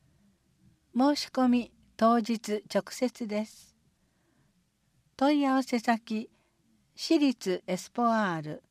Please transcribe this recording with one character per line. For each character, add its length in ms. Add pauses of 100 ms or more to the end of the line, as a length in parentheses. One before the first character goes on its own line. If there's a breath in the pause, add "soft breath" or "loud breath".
(960)
申 200
し 120
込 200
み 240 (240)
当 240
日 420 (100)
直 180
接 360
で 200
す。 280 (1400)
問 240
い 60
合 80
わ 80
せ 160
先、 520 (680)
私 220
立 480
エ 100
ス 140
ポ 160
ア 300
ー 60
ル。 280